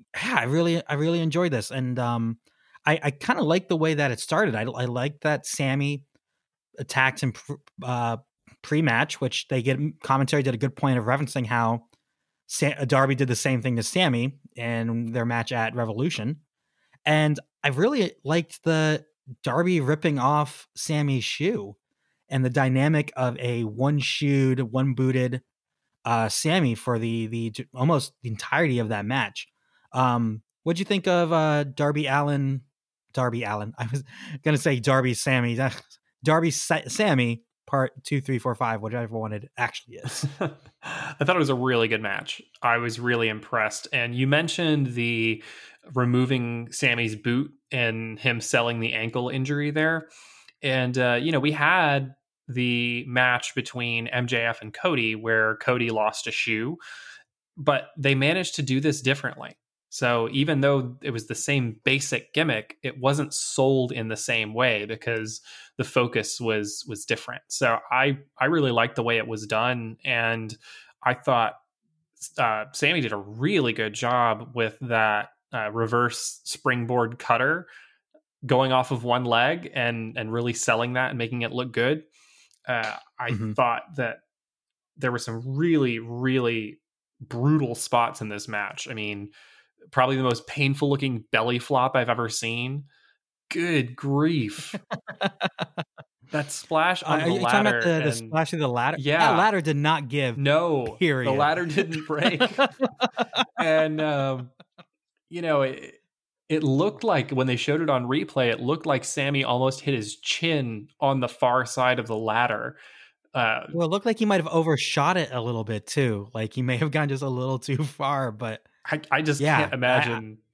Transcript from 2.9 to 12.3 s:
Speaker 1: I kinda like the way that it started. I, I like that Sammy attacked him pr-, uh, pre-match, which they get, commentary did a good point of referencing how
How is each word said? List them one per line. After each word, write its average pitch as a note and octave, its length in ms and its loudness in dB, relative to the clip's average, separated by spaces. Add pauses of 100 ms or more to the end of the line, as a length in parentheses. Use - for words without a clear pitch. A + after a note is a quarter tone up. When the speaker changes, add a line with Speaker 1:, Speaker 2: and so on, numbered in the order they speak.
Speaker 1:
I D3 80 0
kinda B3 320 -2
like F3 260 2
the F3 80 2
way D#3+ 180 2
that C#3+ 160 2
it A2+ 100 -4
started. D#3+ 340 0
I, G#2+ 80 -2
I B2 240 -4
like B2 340 -4
that D3+ 260 0
Sammy C#3 580 -2 (720)
attacked C3 440 0
him B2+ 100 0
pr-, - 220 -14 (280)
uh, A#2+ 340 -2 (460)
pre-match, D3+ 580 2
which - 280 -4
they C3 140 0
get, C3 160 0 (240)
commentary C3+ 400 2
did B2+ 120 0
a A2 40 -6
good B2 180 -2
point C3 220 2
of A2 60 -2
referencing B2+ 420 0
how A#2 380 0 (640)